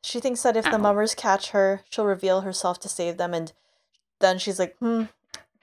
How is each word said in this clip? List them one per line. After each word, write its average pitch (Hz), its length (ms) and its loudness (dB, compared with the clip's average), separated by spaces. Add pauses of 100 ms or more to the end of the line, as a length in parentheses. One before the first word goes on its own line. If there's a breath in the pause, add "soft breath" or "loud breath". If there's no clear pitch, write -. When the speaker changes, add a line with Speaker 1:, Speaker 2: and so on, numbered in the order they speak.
Speaker 1:
She - 180 -8
thinks 247 220 -4
that 226 140 2
if 220 80 0
the 226 120 2
Speaker 2:
Ow. - 20 0
Speaker 1:
mummers 208 360 2
catch 196 360 2
her, 196 400 2
she'll 214 160 -2
reveal 190 360 2
herself 185 380 -4
to 190 80 -12
save 175 280 -4
them, 175 180 -4
and 165 180 -6 (680)
then 185 180 4
she's 190 200 -6
like, 180 200 -2
"Hmm, 226 260 -2 (580)